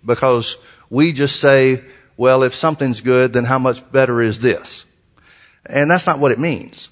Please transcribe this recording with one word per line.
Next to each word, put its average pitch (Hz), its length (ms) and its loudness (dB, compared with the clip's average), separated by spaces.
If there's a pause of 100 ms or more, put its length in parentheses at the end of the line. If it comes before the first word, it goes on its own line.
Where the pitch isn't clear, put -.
because 120 520 -2 (320)
we 151 240 0
just 139 260 -2
say, 131 420 4 (360)
"Well, 131 260 4
if 123 100 0
something's 147 460 -2
good, 127 320 2
then 120 140 -2
how 131 120 0
much 127 320 -4
better 123 320 0
is 110 180 -2
this?" - 440 -4 (840)
And 143 240 -2
that's 175 160 0
not 131 140 -2
what 139 140 2
it 110 60 -4
means. - 520 -8